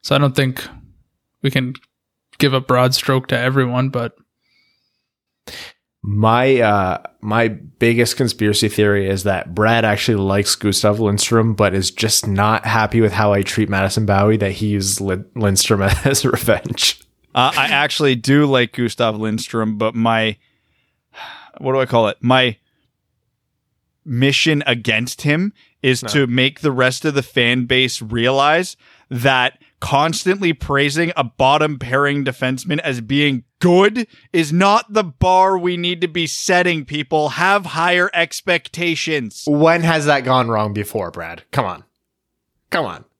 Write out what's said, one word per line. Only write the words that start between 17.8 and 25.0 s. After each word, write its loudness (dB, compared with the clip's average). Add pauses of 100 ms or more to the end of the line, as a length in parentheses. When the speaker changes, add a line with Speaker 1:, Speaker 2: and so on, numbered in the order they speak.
Speaker 3:
do 4
like 0
Gustav -2
Lindstrom, -4
but -2
my, 0 (1200)
what -4
do 0
I 0
call 2
it? -6
My 2 (1500)
mission 0
against -2